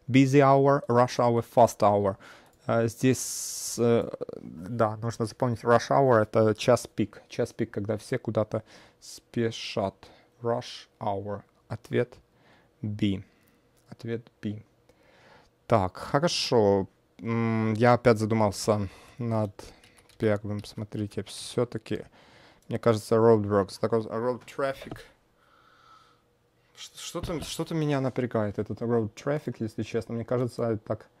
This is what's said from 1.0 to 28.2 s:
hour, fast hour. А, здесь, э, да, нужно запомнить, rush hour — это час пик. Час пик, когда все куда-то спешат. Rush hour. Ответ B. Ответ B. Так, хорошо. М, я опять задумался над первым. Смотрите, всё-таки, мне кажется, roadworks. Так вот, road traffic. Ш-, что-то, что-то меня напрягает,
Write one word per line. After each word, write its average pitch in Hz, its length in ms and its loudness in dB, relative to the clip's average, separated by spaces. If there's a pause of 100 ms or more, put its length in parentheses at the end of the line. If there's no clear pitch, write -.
hour, 120 260 2
fast - 360 4
hour. 101 360 2 (500)
А, 113 220 0
здесь, - 920 -4
э, 117 320 2 (300)
да, 107 560 -4
нужно 113 300 -6
запомнить, 120 360 -4
rush 117 280 4
hour — 131 320 4
это 110 320 2
час - 320 2
пик. - 420 -6
Час - 240 -6
пик, 113 180 -6
когда 107 260 -6
все 123 220 -8
куда-то 113 440 -2 (380)
спешат. - 920 -6 (480)
Rush 120 460 -6 (120)
hour. 101 420 -6 (260)
Ответ 120 460 -6 (680)
B. 104 400 -2 (640)
Ответ 117 380 -10 (160)
B. 107 200 -8 (1040)
Так, 98 300 2
хорошо. 107 920 2 (320)
М, 113 540 -2
я 120 200 4
опять 117 240 4
задумался 107 720 0 (300)
над 110 340 -4 (640)
первым. 104 460 -2
Смотрите, 107 580 -10
всё-таки, - 800 -6 (640)
мне 117 100 -4
кажется, 113 380 2
roadworks. 104 640 4
Так 104 120 -2
вот, 113 140 -2
road 117 400 -6
traffic. - 520 -8 (1800)
Ш-, - 200 -20
что-то, 170 460 -10
что-то - 320 -8
меня 147 260 0
напрягает, 117 580 -4